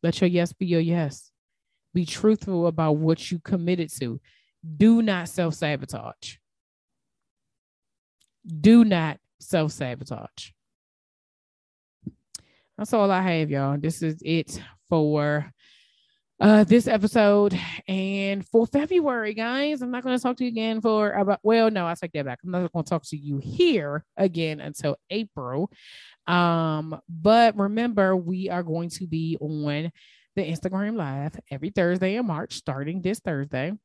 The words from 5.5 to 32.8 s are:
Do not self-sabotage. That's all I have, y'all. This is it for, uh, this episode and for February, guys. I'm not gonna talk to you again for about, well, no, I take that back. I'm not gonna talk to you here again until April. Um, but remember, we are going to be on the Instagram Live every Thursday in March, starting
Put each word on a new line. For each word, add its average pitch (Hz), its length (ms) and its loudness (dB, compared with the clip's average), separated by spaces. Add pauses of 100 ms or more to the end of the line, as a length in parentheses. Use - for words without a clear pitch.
Do 226 280 8
not 165 320 -2 (200)
self-sabotage. 135 1120 -6 (2250)
That's 214 160 -6
all 202 160 4
I 185 100 2
have, 165 300 0
y'all. 139 260 0
This 151 260 -4
is 160 220 -4
it 160 380 -4 (260)
for, 151 640 0 (880)
uh, 214 240 8
this 226 220 6
episode 208 720 4 (280)
and 196 640 -4
for 226 180 4
February, 277 680 0
guys. 254 480 -2
I'm 247 80 -6
not 247 140 -6
gonna 254 140 0
talk 247 200 -2
to 254 60 -2
you 247 40 -2
again 226 320 -2
for 214 320 2
about, 196 300 0
well, 226 280 4
no, 190 160 -2
I 165 80 -2
take 165 180 -10
that 147 120 -4
back. 127 180 -8
I'm 180 80 -10
not 180 220 -2
gonna 165 100 -2
talk 160 260 -2
to - 80 -8
you 143 220 -6
here 151 680 0 (100)
again 165 440 0
until 147 360 -6 (140)
April. 170 600 -6 (560)
Um, 165 840 0
but 214 480 4
remember, 202 600 0
we 185 340 -4
are 180 140 -4
going 170 260 -4
to 185 160 -10
be 160 340 -4
on 151 520 -4 (420)
the 196 80 -2
Instagram 190 540 -4
Live 139 420 -6 (140)
every 143 180 -8
Thursday 185 460 0
in 247 100 -2
March, 160 280 -6
starting 147 460 -6